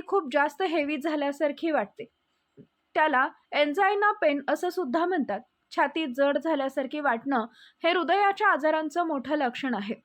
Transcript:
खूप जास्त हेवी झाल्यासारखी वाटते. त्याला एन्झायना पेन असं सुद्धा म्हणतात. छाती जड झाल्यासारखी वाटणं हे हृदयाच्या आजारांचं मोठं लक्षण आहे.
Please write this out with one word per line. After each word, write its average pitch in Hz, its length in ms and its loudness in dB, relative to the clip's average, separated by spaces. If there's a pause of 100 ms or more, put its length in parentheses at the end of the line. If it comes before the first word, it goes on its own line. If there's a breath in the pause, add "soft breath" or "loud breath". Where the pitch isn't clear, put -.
खूप 359 260 0
जास्त 294 280 0
हेवी 302 360 0
झाल्यासारखी 294 760 -2
वाटते. 214 340 -4 (880)
त्याला 302 340 4 (240 soft breath)
एन्झायना 392 600 2
पेन 302 380 0
असं 311 200 -2
सुद्धा 330 360 -2
म्हणतात. 254 340 -2 (360)
छाती 320 300 0
जड 277 380 0
झाल्यासारखी 277 560 -2
वाटणं 247 460 0 (380 soft breath)
हे 339 80 2
हृदयाच्या 392 560 2
आजारांचं 311 560 2
मोठं 294 320 -4
लक्षण 262 380 -2
आहे. 202 320 -6